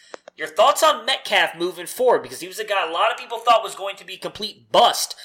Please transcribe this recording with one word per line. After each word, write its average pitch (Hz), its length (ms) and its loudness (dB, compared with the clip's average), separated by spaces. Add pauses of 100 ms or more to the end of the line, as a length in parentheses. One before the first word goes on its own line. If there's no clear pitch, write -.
(360)
Your 156 100 -10
thoughts 254 360 4
on 294 240 2
Metcalf 190 520 -2
moving 175 280 -6
forward? 233 360 2
Because 131 180 -14
he 170 60 -12
was 185 120 -14
a 220 60 -6
guy 196 220 -2
a 160 60 -8
lot 202 180 0
of 240 60 -6
people 240 220 -10
thought 233 240 4
was 190 120 -8
going 196 220 -10
to - 80 -20
be - 140 -18
complete 175 520 -12
bust - 540 4